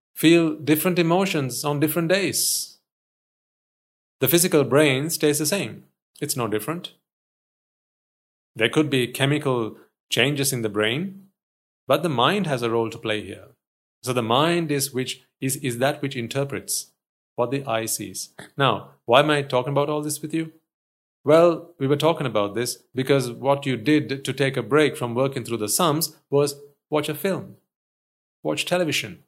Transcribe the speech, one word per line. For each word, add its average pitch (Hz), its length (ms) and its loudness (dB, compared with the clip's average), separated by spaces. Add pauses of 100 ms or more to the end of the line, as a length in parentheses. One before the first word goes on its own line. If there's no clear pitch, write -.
(140)
feel 165 400 4
different 156 440 0
emotions 165 680 0
on 147 160 0
different 156 280 0
days. - 680 -2 (1400)
The 135 80 0
physical 170 360 4
brain 139 460 2
stays 147 280 0
the 156 80 -2
same. 135 380 -4 (360)
It's - 160 -6
no 120 100 -2
different. 107 460 -6 (1600)
There 110 140 0
could 151 220 0
be 127 180 0
chemical 131 680 -2 (340)
changes 135 420 0
in 120 100 -4
the 110 60 -2
brain, 113 600 -4 (600)
but 156 140 2
the 175 60 0
mind 151 380 2
has 131 160 -2
a 117 80 0
role 113 200 0
to - 80 -14
play 107 260 -4
here. 98 240 -14 (540)
So 127 100 -4
the 120 100 0
mind 156 480 2
is 139 220 -2
which - 300 -6 (180)
is, 135 160 -4
is 131 220 -6
that 147 240 0
which 139 120 -6
interprets 131 760 -6 (440)
what 123 140 0
the 139 140 -4
eye 113 220 -2
sees. 98 440 -8 (260)
Now, 123 340 2 (160)
why 120 140 8
am 151 100 4
I 147 120 0
talking 127 300 -2
about 143 160 0
all 151 140 -4
this 147 200 -8
with 156 100 -10
you? 160 200 -6 (720)
Well, 160 540 4
we 135 100 -2
were 143 80 4
talking 156 300 0
about 104 280 0
this 120 280 -4 (120)
because 135 380 2
what 135 340 0
you 127 100 0
did 135 480 0
to 131 80 -4
take 135 240 0
a 123 60 -4
break 135 340 2
from 120 180 -4
working 135 300 0
through 117 120 -4
the 104 120 -2
Psalms 160 480 0 (140)
was 143 300 0 (300)
watch 151 180 -2
a 151 60 -4
film, 143 420 -6 (840)
watch 151 240 -4
television. 151 600 -2